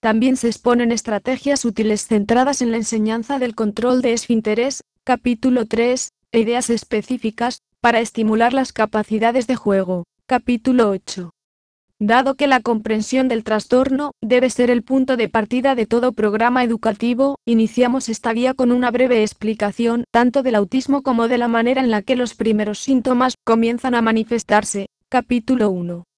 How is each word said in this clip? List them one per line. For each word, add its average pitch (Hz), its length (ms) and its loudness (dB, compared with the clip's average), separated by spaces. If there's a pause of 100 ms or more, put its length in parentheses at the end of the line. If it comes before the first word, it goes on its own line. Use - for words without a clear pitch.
También 233 360 2
se 233 120 -2
exponen 240 440 0
estrategias 247 720 -4
útiles 214 420 -2
centradas 233 540 2
en 240 100 0
la 226 60 -2
enseñanza 226 640 -4
del 247 160 -4
control 233 480 0
de 247 100 2
esfínteres, 233 720 -2 (180)
capítulo 247 640 0
tres, 240 460 -2 (200)
e 226 100 2
ideas 240 280 -2
específicas 233 920 -4 (200)
para 233 200 2
estimular 226 520 0
las 262 220 -2
capacidades 220 720 0
de 254 100 -2
juego, 185 480 -2 (220)
capítulo 247 640 0
ocho. 190 400 -8 (680)
Dado 240 340 2
que 285 140 -2
la 262 120 4
comprensión 220 680 -2
del 226 160 -2
trastorno 262 760 0
debe 247 300 2
ser 247 180 0
el 240 140 2
punto 262 340 0
de 226 120 -2
partida 247 460 0
de 226 120 0
todo 233 260 0
programa 226 520 0
educativo, 233 720 -2 (100)
iniciamos 233 640 0
esta 226 240 -4
guía 247 200 0
con 254 200 2
una 247 180 0
breve 247 320 2
explicación 220 880 -2
tanto 247 320 2
del 240 140 0
autismo 262 460 0
como 233 260 0
de 247 100 0
la 240 100 0
manera 233 340 0
en 247 80 2
la 208 120 0
que 254 140 0
los 247 180 -4
primeros 214 460 -2
síntomas 254 640 0
comienzan 226 500 0
a 233 80 0
manifestarse, 220 840 0 (220)
capítulo 247 640 0
uno. 175 340 -6 (120)